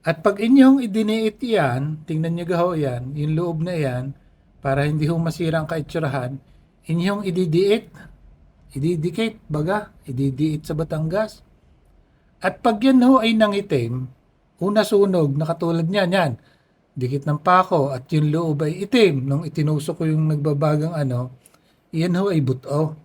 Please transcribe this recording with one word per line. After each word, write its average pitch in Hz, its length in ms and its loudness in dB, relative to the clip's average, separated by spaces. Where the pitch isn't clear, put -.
At - 240 -4
pag 202 160 0
inyong 262 400 8
idiniit 220 640 -2
yan, 156 640 -2
tingnan 160 240 -2
nyo 170 160 -6
gaho 180 240 0
yan, 131 400 -4
yung 151 240 -2
loob 165 240 -2
na 175 160 -4
yan, 131 400 -4
para 139 240 0
hindi 151 160 -2
ho 165 160 0
masira 160 400 -2
ang 156 80 -6
kaitsurahan, 143 720 -4
inyong 190 400 -2
ididiit, 185 640 0
ididikit, 175 720 -2
baga, 170 480 -4
ididiit 139 560 -2
sa - 80 -8
Batangas. 160 720 -4
At - 240 -4
pag 214 160 2
yan 254 240 6
ho 262 160 6
ay 226 160 2
nangitim, 147 720 0
una 208 240 0
sunog, 185 480 2
na 156 80 -2
katulad 165 400 -2
niyan, 185 320 0
yan, 160 160 2
dikit 135 320 -4
ng 147 160 -2
pako, 180 480 4
at 127 240 -10
yung 151 160 2
loob 160 320 -2
ay 185 240 -6
itim, 160 400 2
nung 143 160 -2
itinusok 151 560 -4
ko 165 80 -2
yung 156 240 0
nagbabagang 151 640 0
ano, 127 320 -2
iyan 175 240 0
ho 196 160 0
ay 160 80 2
buto. 143 640 -2